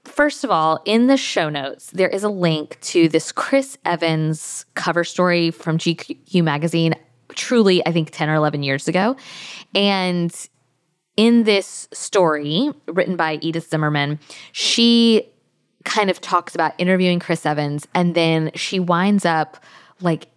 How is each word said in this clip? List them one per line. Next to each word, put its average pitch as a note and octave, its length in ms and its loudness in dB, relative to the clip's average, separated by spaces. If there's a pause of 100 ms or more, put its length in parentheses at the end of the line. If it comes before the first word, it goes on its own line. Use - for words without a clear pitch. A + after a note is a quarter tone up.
first - 400 0
of A#3 80 -2
all, D#3+ 340 2
in A3+ 220 2
the C4+ 100 4
show F#3 320 -2
notes, C#3 420 -8
there F#3 180 0
is G3 140 -4
a G#3 60 0
link E3 520 -2
to E3 280 4
this D#3 220 -2
Chris - 540 -2
Evans D#3+ 800 -2 (100)
cover E3+ 280 -2
story F3 460 0
from E3 300 -4
G E3 160 -2
Q - 480 -4
magazine, D#3+ 500 0 (360)
truly, G3 580 2
I E3+ 40 0
think, E3 200 -2
ten D3+ 180 -2
or D#3 60 2
eleven D3+ 260 0
years C#3 260 -4
ago. F#3 280 0 (580)
And F#3 600 0 (840)
in A#3 260 6
this G3+ 500 0
story, D#3+ 760 0 (180)
written F3+ 280 -2
by D#3+ 260 -2
Edith E3 280 -4
Zimmerman, D3+ 500 0 (320)
she A#3 800 2 (540)
kind G#3 240 0
of F3+ 100 -2
talks - 340 -2
about E3 240 -2
interviewing F3+ 420 2
Chris - 260 -4
Evans, D3 480 -2
and F3 220 0
then D#3+ 400 2
she - 240 -6
winds F3+ 440 2
up, D#3+ 400 -2 (380)
like, E3 360 -2